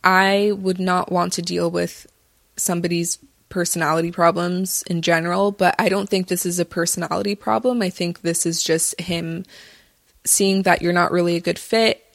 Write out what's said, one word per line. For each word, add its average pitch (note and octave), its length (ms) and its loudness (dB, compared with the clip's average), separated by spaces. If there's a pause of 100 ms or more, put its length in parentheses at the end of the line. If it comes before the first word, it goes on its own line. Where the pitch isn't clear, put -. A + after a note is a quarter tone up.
I G3 540 4
would F#3+ 240 -2
not F3+ 320 0
want F3+ 220 0
to F3 80 -6
deal F3 280 -2
with F3 380 -6 (480)
somebody's E3+ 640 -2 (300)
personality E3+ 640 0
problems F3 760 0
in E3+ 140 -2
general, F3 500 2
but F#3+ 260 2
I A3+ 120 2
don't G3 200 -2
think F#3 180 0
this F3+ 180 -2
is F3 120 -2
a F3 80 0
personality F3 720 -4
problem. A#3 460 0
I F#3 80 0
think F3 320 -4
this E3+ 240 -2
is E3 180 -2
just - 360 0
him E3+ 460 -6 (800)
seeing G3 380 2
that F3+ 200 2
you're F3 120 2
not F3 180 2
really F3 240 2
a E3+ 60 -2
good E3+ 180 -2
fit - 560 0